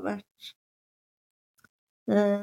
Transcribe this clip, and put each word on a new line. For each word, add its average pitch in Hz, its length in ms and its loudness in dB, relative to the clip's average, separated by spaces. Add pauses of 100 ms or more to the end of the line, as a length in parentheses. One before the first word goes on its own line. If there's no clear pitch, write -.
vært, - 540 -8 (1500)
eh, 202 360 2